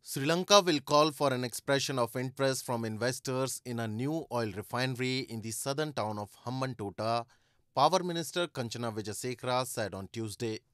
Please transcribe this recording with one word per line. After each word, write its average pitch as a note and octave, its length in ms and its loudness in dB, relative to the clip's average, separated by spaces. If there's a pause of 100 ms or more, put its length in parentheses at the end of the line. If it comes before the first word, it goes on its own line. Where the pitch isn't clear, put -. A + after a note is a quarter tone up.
(100)
Sri C3+ 140 -2
Lanka F#3 380 6
will E3 180 2
call D3 300 6
for C#3 240 0
an B2 100 -2
expression C3+ 540 0
of A#2+ 180 0
interest C3 480 0
from A#2 220 -2
investors B2+ 800 -2
in A#2+ 120 -4
a A2+ 80 -2
new C3+ 460 -2
oil A2+ 240 0
refinery B2+ 640 -2 (100)
in A2+ 140 -8
the A2 80 -6
southern C#3 420 -4
town G#2+ 260 -2
of G#2 120 -8 (160)
Hambantota, A#2 800 -2 (500)
Power D#3+ 260 6
Minister E3+ 440 -2
Kanchana A#2 440 -4
Vijayasekara A#2+ 760 -2
said G#2+ 260 -4
on F#2+ 180 -8
Tuesday. A2 500 -4 (140)